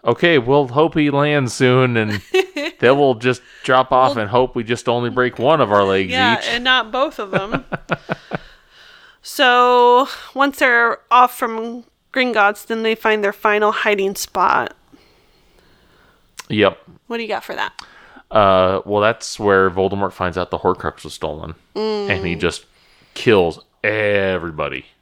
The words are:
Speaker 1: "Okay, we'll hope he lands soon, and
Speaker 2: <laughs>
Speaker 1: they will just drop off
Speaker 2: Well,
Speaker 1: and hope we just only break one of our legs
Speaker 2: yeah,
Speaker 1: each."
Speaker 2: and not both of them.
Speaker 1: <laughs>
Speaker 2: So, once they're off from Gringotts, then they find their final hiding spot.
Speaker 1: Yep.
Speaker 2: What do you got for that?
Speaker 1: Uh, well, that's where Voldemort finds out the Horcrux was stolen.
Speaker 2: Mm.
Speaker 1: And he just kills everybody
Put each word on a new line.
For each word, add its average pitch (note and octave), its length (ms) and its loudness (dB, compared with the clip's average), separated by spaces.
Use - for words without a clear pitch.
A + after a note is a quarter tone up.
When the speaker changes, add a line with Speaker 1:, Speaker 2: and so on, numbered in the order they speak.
Speaker 1:
"Okay, E3 320 2
we'll C3+ 320 2
hope D3+ 240 0
he D3 160 0
lands C#3+ 440 0
soon, B2+ 440 2
and G#2+ 240 -2
Speaker 2:
<laughs> D4+ 300 -8
Speaker 1:
they B2+ 120 6
will C#3 240 4
just A#2+ 260 -2
drop B2+ 280 2
off B2+ 240 4
Speaker 2:
Well, A2+ 60 -4
Speaker 1:
and G#2 80 -4
hope B2+ 260 0
we A#2+ 80 -4
just A#2 240 -4
only A#2+ 220 -2
break B2 300 -2
one D3 200 2
of G#2+ 140 2
our - 100 6
legs G3 280 0
Speaker 2:
yeah, B3 280 0
Speaker 1:
each." - 80 -8
Speaker 2:
and A#3+ 160 -4
not B3 280 0
both C4+ 280 -4
of G3+ 120 -8
them. G3+ 380 -4
Speaker 1:
<laughs> - 60 -8
Speaker 2:
So, B3 840 4
once C4+ 260 -2
they're A#3 380 2
off B3 280 4
from A#3 480 -8
Gringotts, A3 520 0
then A3+ 180 -6
they A3 100 0
find G#3+ 300 -2
their G3+ 80 0
final G#3+ 400 0
hiding G3+ 440 -2
spot. - 600 -2
Speaker 1:
Yep. G#2 280 2
Speaker 2:
What A#3 100 -10
do A#3 60 -8
you G#3+ 60 -12
got - 160 -6
for G3 100 -12
that? - 160 -8
Speaker 1:
Uh, F#2+ 560 2
well, G#2 160 0
that's - 380 -2
where G2 320 4
Voldemort F#2+ 400 -2
finds F2+ 260 -6
out F2+ 140 -4
the E2 80 -4
Horcrux - 460 -4
was D2+ 80 -14
stolen. D#2 420 -10
Speaker 2:
Mm. G#3 360 -6
Speaker 1:
And F#2+ 160 -4
he E2+ 100 -4
just E2 300 -6
kills F#2 500 0
everybody F#2 1040 -2